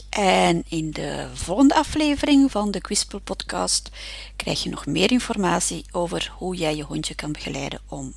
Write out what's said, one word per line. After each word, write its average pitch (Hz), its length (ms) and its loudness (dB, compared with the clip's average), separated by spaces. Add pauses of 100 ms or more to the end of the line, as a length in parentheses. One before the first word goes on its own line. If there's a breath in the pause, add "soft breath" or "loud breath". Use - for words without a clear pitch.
En 185 580 4
in 156 240 -4
de 143 420 -6
volgende 240 420 6
aflevering 294 760 4
van 208 200 0
de 190 100 -4
Kwispel - 380 -4
podcast - 680 -4 (460 loud breath)
krijg - 280 -4
je 180 60 -4
nog 170 160 -8
meer 170 260 2
informatie 180 800 0
over 170 460 -4
hoe 180 180 -6
jij 156 200 -2
je 151 80 -6
hondje 151 320 -6
kan 151 160 -6
begeleiden 143 560 -6
om 139 300 -10